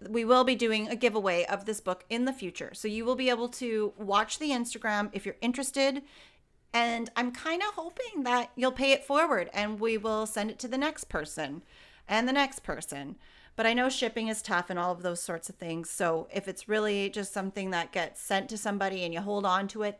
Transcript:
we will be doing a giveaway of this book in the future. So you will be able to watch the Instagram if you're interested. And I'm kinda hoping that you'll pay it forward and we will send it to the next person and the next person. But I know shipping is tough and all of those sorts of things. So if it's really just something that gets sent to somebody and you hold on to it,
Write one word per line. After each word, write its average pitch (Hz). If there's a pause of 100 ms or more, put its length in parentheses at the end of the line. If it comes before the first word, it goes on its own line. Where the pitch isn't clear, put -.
we 226
will 254
be 247
doing 220
a 233
giveaway 196
of 196
this 214
book 185
in 233
the 262
future. 190
So -
you 220
will 247
be 254
able 240
to 220
watch 202
the 302
Instagram 220
if 196
you're 190
interested. 269 (680)
And 233
I'm 247
kinda 339 (100)
hoping 349
that 240
you'll 254
pay 269
it 269
forward 277
and 208
we 226
will 214
send 214
it -
to 254
the 254
next 302
person 151 (440)
and 226
the 262
next 269
person. 143 (420)
But 226
I 226
know 247
shipping 226
is 214
tough 175
and 180
all 180
of 175
those 175
sorts 170
of 185
things. 165
So 165
if 196
it's 190
really 208
just 196
something 190
that 170
gets 170
sent 196
to 220
somebody 196
and 170
you 165
hold 202
on 190
to 214
it, 208